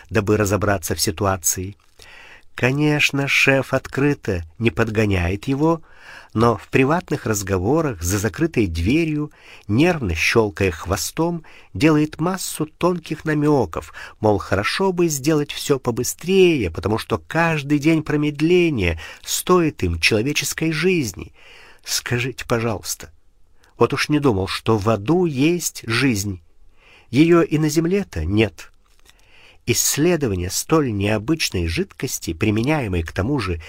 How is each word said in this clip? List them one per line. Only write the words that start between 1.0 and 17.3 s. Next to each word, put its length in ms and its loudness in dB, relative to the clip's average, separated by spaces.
ситуации. 760 -2
Конечно, 720 0
шеф 460 2
открыто 680 -2
не 120 2
подгоняет 760 0
его, 340 0
но 240 4
в 100 -18
приватных 580 0
разговорах 800 0
за 160 0
закрытой 480 0
дверью, 640 0
нервно 440 2
щёлкая 580 2
хвостом, 760 -4
делает 460 2
массу 460 -4
тонких 580 -4
намёков, 720 0
мол, 180 4
хорошо 540 0
бы 160 0
сделать 440 0
всё 280 -2
побыстрее, 920 2
потому 280 -2
что 200 -2
каждый 640 0